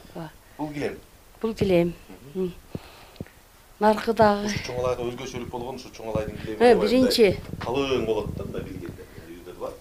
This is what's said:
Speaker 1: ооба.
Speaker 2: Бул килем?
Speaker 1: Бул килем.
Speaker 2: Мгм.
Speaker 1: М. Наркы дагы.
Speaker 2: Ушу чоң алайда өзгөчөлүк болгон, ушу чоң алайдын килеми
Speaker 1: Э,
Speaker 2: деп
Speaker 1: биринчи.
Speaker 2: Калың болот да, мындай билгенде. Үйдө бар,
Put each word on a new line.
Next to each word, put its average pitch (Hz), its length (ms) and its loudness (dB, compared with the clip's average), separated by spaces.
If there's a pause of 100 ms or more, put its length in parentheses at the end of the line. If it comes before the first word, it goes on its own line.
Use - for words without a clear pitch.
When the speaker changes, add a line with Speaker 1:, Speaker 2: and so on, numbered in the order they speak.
(140)
Speaker 1:
ооба. 165 160 -12 (280)
Speaker 2:
Бул 151 140 -6
килем? 120 240 -6 (460)
Speaker 1:
Бул 226 120 -2
килем. 175 380 2 (420)
Speaker 2:
Мгм. 185 100 -4
Speaker 1:
М. 175 80 -4 (1300)
Наркы 214 340 4
дагы. 208 320 4
Speaker 2:
Ушу 208 120 -4 (120)
чоң 123 100 -6
алайда 123 220 0
өзгөчөлүк 123 480 -6
болгон, 120 260 -8
ушу 104 140 -16
чоң 110 240 -12
алайдын 104 240 -4
килеми 110 220 -8
Speaker 1:
Э, 240 140 10
Speaker 2:
деп 208 80 2
Speaker 1:
биринчи. 233 540 6 (240)
Speaker 2:
Калың 127 460 0
болот 107 300 -2
да, - 80 -8
мындай - 180 -8
билгенде. - 420 -12 (240)
Үйдө - 320 -16
бар, 123 200 -10